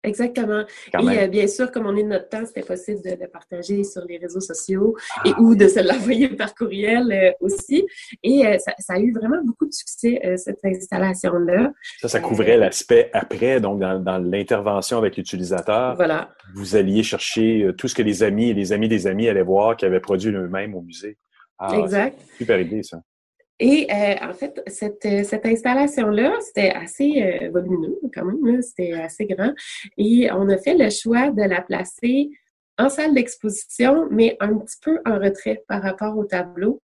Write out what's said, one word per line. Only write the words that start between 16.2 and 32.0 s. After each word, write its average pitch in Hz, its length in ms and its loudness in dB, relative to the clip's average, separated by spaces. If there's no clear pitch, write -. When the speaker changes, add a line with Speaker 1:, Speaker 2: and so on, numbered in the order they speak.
Speaker 2:
Vous 98 180 -6
alliez 104 300 4
chercher, 110 580 0
euh, 95 100 2
tout - 140 -8
ce - 80 -4
que 117 80 0
les 104 220 2
amis 107 260 2
et 107 40 0
les 98 180 0
amis 107 160 0
des 101 180 0
amis 104 220 0
allaient 98 140 2
voir, 101 340 2
qu'ils - 100 -2
avaient 92 140 2
produit 101 320 -2
eux-mêmes 95 420 -6
au 90 80 -10
musée. 87 340 -16
Ah, 190 180 -2
Speaker 1:
Exact. 202 400 -2
Speaker 2:
c'est - 140 -20
une - 60 -20
super 107 220 2
idée, 95 220 -4
ça. 85 180 -16
Speaker 1:
Et, 285 320 4
euh, 202 360 -2
en 180 60 -10
fait, - 320 -12
cette, 208 400 -10
euh, 202 160 0
cette 208 240 -4
installation-là, 247 960 2
c'était 202 300 0
assez, 269 520 0
euh, 175 280 -2
volumineux 180 460 -2
quand 170 120 -8
même, 247 200 -2
là, 240 160 2
c'était 180 340 -6
assez 165 320 -8
grand. 196 260 -2
Et 233 360 4
on 196 160 0
a 196 100 4
fait 285 160 0
le 240 160 4
choix 240 400 0
de 214 120 -2
la 185 200 0
placer 247 680 -4